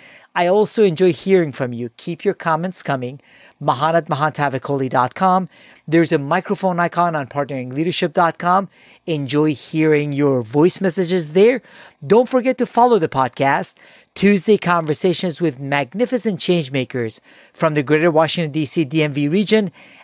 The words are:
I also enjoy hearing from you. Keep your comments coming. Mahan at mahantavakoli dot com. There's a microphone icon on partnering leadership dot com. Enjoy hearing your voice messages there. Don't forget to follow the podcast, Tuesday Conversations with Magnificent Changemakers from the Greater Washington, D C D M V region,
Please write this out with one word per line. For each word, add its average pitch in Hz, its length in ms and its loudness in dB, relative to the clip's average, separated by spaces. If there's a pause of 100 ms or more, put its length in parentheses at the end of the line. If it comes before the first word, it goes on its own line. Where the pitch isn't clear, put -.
(340)
I 175 140 0
also 208 360 2
enjoy 180 280 2
hearing 180 400 2
from 123 220 -6
you. 117 240 -8
Keep - 260 -10
your 196 100 0
comments 170 480 -4
coming. 131 380 -6 (400)
Mahan 147 380 -2
at 160 100 -4
mahantavakoli 139 840 -4
dot 127 260 0
com. 185 340 0 (360)
There's 160 280 2
a 160 40 4
microphone 175 600 -2
icon 170 340 0
on 143 140 -4
partnering 131 460 -6
leadership 160 400 -2
dot 170 240 2
com. 180 320 0 (360)
Enjoy 147 480 0
hearing 151 600 0
your 135 280 2
voice 147 380 2
messages 175 540 -2
there. 214 280 4 (440)
Don't 226 240 4
forget 254 300 0
to 240 60 0
follow 240 340 4
the 156 100 0
podcast, 139 640 0 (420)
Tuesday 202 420 4
Conversations 170 840 -2
with 143 180 -2
Magnificent 180 800 -4
Changemakers 131 800 -2 (320)
from 160 220 -2
the 147 100 0
Greater 156 280 2
Washington, 156 400 0
D 151 120 -2
C 156 220 -2
D 151 180 0
M 151 80 -2
V 143 160 0
region, 202 440 2 (320)